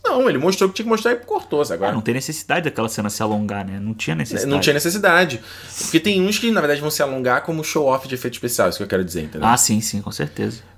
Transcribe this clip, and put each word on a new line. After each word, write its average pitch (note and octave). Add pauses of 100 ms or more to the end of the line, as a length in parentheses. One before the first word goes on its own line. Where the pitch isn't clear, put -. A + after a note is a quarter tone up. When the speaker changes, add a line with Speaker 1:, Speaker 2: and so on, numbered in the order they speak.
Speaker 1:
Não, C4
ele D3
mostrou F#3
o F#3+
que -
tinha A3
que A#3
mostrar A3+
e A#3+
cortou, A#3+
sabe? F2+
Speaker 2:
É, G2+
não G#2+
tem A#2
necessidade D3+
daquela A2+
cena G#2
se -
alongar, G#2
né? F#2+
Não G#2+
tinha D3
necessidade. C#3
Speaker 1:
Não C#3+
tinha D3+
necessidade. E3+ (400)
Porque -
tem F#3+
uns G#3
que, A#3
na G3
verdade, D3
vão D3+
se D3+
alongar C3
como D#3
show-off C3+
de C3
efeito B2
especial, A#2
isso F2
que G2+
eu G2
quero F#2+
dizer, E2+
entendeu? D#2
Speaker 2:
Ah, A#2+
sim, G#2+
sim, G#2
com -
certeza. A2+ (160)